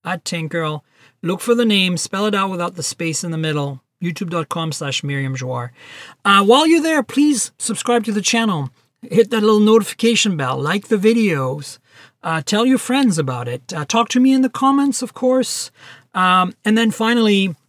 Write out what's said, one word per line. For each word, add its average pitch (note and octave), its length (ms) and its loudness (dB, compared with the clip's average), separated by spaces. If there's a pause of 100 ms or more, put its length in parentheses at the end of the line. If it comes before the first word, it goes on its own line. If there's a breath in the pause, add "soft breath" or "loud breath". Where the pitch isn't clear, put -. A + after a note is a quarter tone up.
at F3 200 -6
Tank D#3+ 280 -6
Girl. D#3 320 -4 (380 soft breath)
Look F#3 180 -4
for A#3 140 0
the A#3+ 100 2
name, F#3+ 320 2
spell G3 300 -4
it G#3 80 0
out G3 160 -2
without F3 240 -6
the E3 80 -10
space E3 420 -6
in E3+ 60 -6
the D#3+ 80 -4
middle, D3 420 -4 (220)
youtube F3 260 -6
dot E3 220 -6
com D#3+ 220 -4
slash C#3+ 300 -6
Miriam C#3 320 -4
Jouar. B2 360 -6 (540 loud breath)
Uh, G3+ 200 4
while C4+ 220 6
you're D#4+ 160 4
there, D#4 200 0
please C#4+ 540 0
subscribe A#3 480 -2
to A3 80 -4
the G#3 80 -2
channel. G3 500 -2 (300)
Hit A3 300 2
that A3 120 0
little G#3+ 180 4
notification G#3+ 760 2
bell, C3+ 220 -4
like E3+ 300 -4
the A3 80 2
videos, F3 840 0 (440 soft breath)
uh, D#3+ 180 -2
tell G#3 240 0
your C4 140 4
friends B3 400 0
about B2+ 300 -4
it. B2+ 220 -10
Uh, D#3 140 -6
talk A3+ 260 0
to B3+ 100 2
me C4 120 6
in C4 80 4
the C4 80 2
comments, C#4 540 0
of A#3+ 100 -10
course. - 580 0 (440 loud breath)
Um, F#3 400 2 (100)
and G#3+ 140 2
then A3+ 120 2
finally G#3+ 640 0 (140)